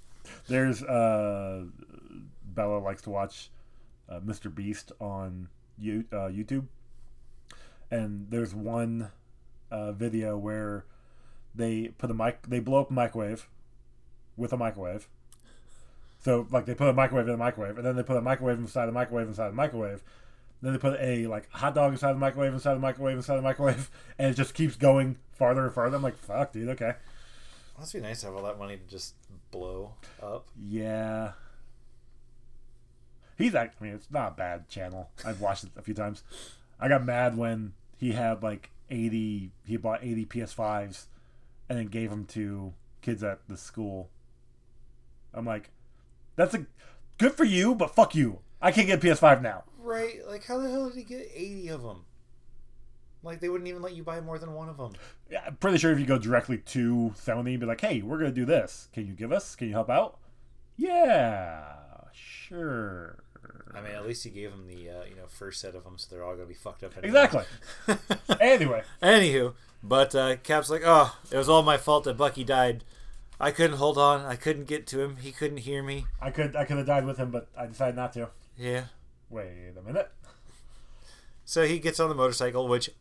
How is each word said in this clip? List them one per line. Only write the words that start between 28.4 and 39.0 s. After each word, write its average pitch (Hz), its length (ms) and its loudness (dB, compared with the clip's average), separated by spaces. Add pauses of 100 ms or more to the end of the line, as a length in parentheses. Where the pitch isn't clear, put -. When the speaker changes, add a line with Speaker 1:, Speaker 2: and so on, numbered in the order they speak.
Speaker 2:
that 104 140 -6
money 101 200 -10
to 95 120 -18
just 95 240 -14 (380)
blow 92 420 -10 (280)
up. 104 260 -10 (120)
Speaker 1:
Yeah. 110 720 -6 (2000)
He's 226 160 2
act-, 117 260 0
I 107 40 -10
mean, 104 100 -8
it's - 160 -16
not 131 220 -2
a 78 40 -18
bad 87 320 -6
channel. 92 440 -12 (120)
I've 110 180 -8
watched 98 240 -2
it 92 120 -18
a 104 60 -14
few 107 100 -8
times. 104 300 -8 (560)
I 131 80 0
got 135 180 4
mad 123 320 2
when 113 360 -4 (220)
he 123 180 -2
had, 113 280 0
like, 104 300 -6 (180)
eighty, 110 640 -2 (140)